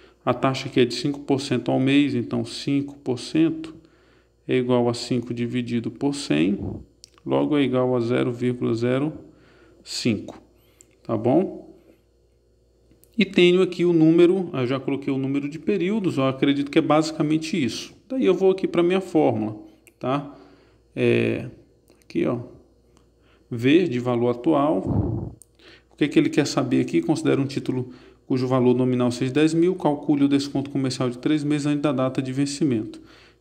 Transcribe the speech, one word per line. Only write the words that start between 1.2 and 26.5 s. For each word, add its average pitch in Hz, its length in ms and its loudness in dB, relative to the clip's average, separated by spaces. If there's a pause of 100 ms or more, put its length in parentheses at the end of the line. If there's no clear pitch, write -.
por 139 200 0
cento 127 300 -4
ao 131 100 0
mês, 139 340 2
então 117 300 -4
cinco 139 540 -4
por 123 200 -4
cento - 560 0 (720)
é 131 100 0
igual 123 320 2
a 117 60 0
cinco 123 380 -4
dividido 120 580 -4
por 143 240 -2
cem, 156 440 0 (680)
logo 139 320 0
é 143 60 4
igual 127 340 0
a 123 40 0
zero 127 320 0
vírgula 123 420 -2
zero 127 380 -2 (720)
cinco, - 580 -4 (600)
tá 113 140 -4
bom? 135 600 0 (1400)
E 202 60 6
tenho 180 380 6
aqui 175 220 0
o 175 80 4
número, 170 600 6
eu 131 140 -2
já 135 120 -2
coloquei 139 340 -4
o 131 60 -2
número 139 300 -2
de 156 100 -10
períodos, 185 600 -2
eu 135 60 2
acredito 139 460 0
que - 80 2
é 151 40 4
basicamente 156 800 0
isso. - 300 -6 (160)
Daí 262 160 -2
eu 190 100 4
vou 190 180 4
aqui 185 160 -2
pra 170 140 0
minha 185 180 2
fórmula, 113 600 0 (380)
tá? 139 400 -6 (560)
É, 117 540 0 (560)
aqui, 170 220 -4
ó, 123 120 -2 (1120)
V 139 380 2
de 123 100 -2
valor 120 320 0
atual. 156 1080 -2 (540)
O - 60 -20
que 147 120 0
que 147 100 2
ele 151 120 4
quer 147 160 2
saber 131 340 0